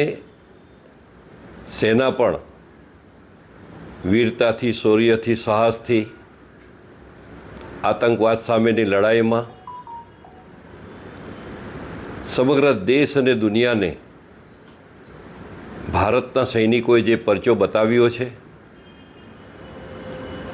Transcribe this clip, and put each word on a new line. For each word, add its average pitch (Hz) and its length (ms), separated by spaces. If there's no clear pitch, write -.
સેના 120 420
પણ 104 240
વીરતાથી, 113 680
શૌર્યથી, 110 640
સાહસથી 113 680
આતંકવાદ 113 560
સામેની 113 500
લડાઈમાં 113 560
સમગ્ર 139 380
દેશ 135 320
અને 127 200
દુનિયાને 110 540
ભારતના 123 560
સૈનિકોએ 117 560
જે 113 160
પરચો 107 380
બતાવ્યો 110 540
છે 120 180